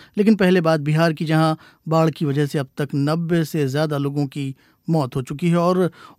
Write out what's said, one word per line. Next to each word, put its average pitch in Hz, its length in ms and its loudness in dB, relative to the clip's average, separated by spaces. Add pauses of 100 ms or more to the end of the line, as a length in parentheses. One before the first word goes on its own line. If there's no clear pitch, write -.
(180)
लेकिन 208 160 4
पहले 185 260 4
बात 160 200 2
बिहार 156 320 2
की, 156 120 -8
जहां 160 300 2 (340)
बाढ़ 160 220 2
की - 140 -4
वजह 143 220 0
से 151 120 -6
अब 135 100 -6 (100)
तक 147 160 -4
नब्बे 165 500 0
से 147 220 -2
ज़्यादा 147 320 -2
लोगों 143 280 -4
की 135 300 -8 (340)
मौत 147 260 0
हो 131 60 -2
चुकी 165 260 -4
है 170 80 2
और, 175 340 2 (280)